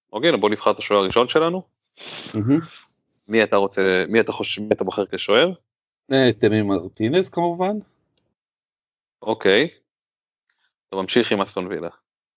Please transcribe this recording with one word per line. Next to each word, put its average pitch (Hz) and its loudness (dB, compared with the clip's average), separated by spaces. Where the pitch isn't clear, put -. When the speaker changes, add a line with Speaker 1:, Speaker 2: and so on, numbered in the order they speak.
Speaker 1:
אוקיי? 131 0
בוא 101 0
נבחר 107 0
את - -6
השוער 104 0
הראשון 98 0
שלנו. 170 0
Speaker 2:
מהמם. 120 2
Speaker 1:
מי 110 4
אתה 104 2
רוצה, 95 2
מי 110 2
אתה 107 0
חושב, 101 -6
מי 107 -6
אתה 101 0
בוחר 98 -2
כשוער? 113 2
Speaker 2:
אה, 135 4
תמי 107 4
מרטינז 107 -2
כמובן. 175 -2
Speaker 1:
אוקיי. 110 2
אתה 98 -10
ממשיך 95 0
עם 101 2
אסטון 92 -6
וילה. 85 -8